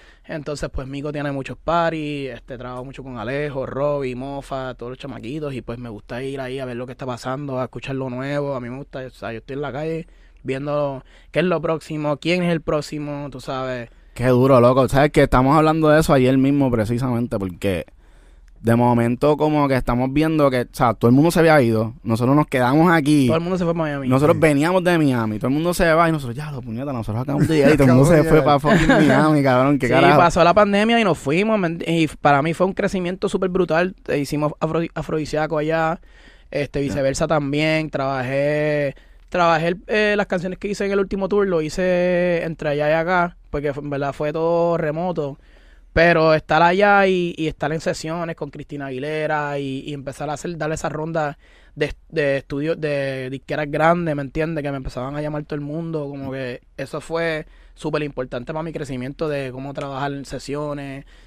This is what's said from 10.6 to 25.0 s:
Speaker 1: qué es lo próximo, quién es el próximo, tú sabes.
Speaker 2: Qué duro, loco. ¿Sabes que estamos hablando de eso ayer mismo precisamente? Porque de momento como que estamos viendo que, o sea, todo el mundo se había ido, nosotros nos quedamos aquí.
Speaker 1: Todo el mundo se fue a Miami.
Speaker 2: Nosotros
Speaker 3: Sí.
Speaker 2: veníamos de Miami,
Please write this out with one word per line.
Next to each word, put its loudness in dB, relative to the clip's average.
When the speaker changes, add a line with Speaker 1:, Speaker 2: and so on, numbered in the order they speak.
Speaker 1:
qué -4
es 2
lo 0
próximo, -4
quién -2
es 0
el 0
próximo, -6
tú -14
sabes. -8
Speaker 2:
Qué -2
duro, 6
loco. 6
¿Sabes 4
que 6
estamos 4
hablando 4
de 6
eso 2
ayer 6
mismo 2
precisamente? -2
Porque -4
de 4
momento 2
como 2
que 2
estamos 0
viendo 2
que, 0
o -4
sea, 2
todo 4
el 8
mundo 6
se 0
había 6
ido, 0
nosotros 2
nos 4
quedamos 4
aquí. 4
Speaker 1:
Todo 2
el -2
mundo -4
se -2
fue 0
a 0
Miami. -4
Speaker 2:
Nosotros 4
Speaker 3:
Sí. -2
Speaker 2:
veníamos 2
de 2
Miami, 2